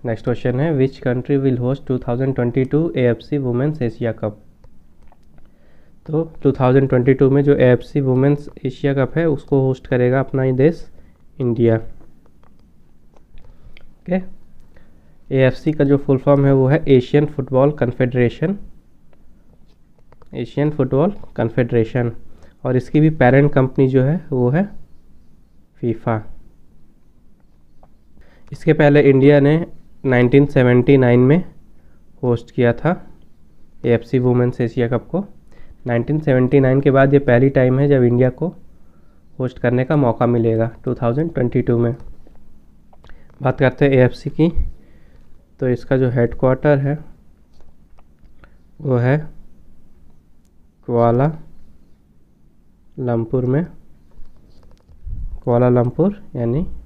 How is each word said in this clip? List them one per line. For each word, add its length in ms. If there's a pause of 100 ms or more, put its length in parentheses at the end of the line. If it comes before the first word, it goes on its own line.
नेक्स्ट 200
क्वेश्चन 360
है, 180
"Which 240
country 420
will 160
host 260
two 180
thousand 340
twenty-two 580
एएफ़सी 420
Women's 400
Asia 360
Cup?" 160 (1800)
तो 260 (100)
टू 100
थाउजेंड 360
ट्वेंटी 260
टू 160
में 120
जो 140
एएफ़सी 440
Women's 680
Asia 320
Cup 180
है 120
उसको 320
होस्ट 260
करेगा 340
अपना 220
ही 100
देश 400 (480)
इंडिया। 360
ओके, 2500 (1120)
एएफ़सी 420
का 120
जो 120
full 220
form 280
है 80
वो 140
है 200
Asian 380
Football 460
Confederation, 840 (1800)
Asian 360
Football 400 (260)
Confederation, 760 (520)
और 120
इसकी 240
भी 120
parent 400
company 360
जो 140
है 180 (100)
वो 200
है 140 (1160)
फीफा। 420 (2250)
इसके 200
पहले 300
India 380
ने 140 (500)
नाइनटीन 420
सेवेंटी 500
नाइन 240
में 240 (800)
host 280
किया 220
था 220 (880)
एएफ़सी 340
Women's 420
Asia 280
Cup 220
को। 140 (640)
नाइनटीन 340
सेवेंटी 400
नाइन 200
के 100
बाद 240
ये 60
पहली 300
time 300
है 80
जब 140
India 300
को 160 (880)
host 200
करने 260
का 120
मौका 300
मिलेगा 440 (140)
टू 100
थाउजेंड 400
ट्वेंटी 280
टू 160
में। 160 (1500)
बात 160
करते 260
हैं 80
एएफ़सी 380
की, 180 (1120)
तो 80
इसका 280
जो 140
headquarter 680
है 200 (1800)
वो 180
है 180 (1700)
Kuala 420 (1700)
Lumpur 500
में, 180 (1800)
कुआलालंपुर 760 (160)
यानी 300 (200)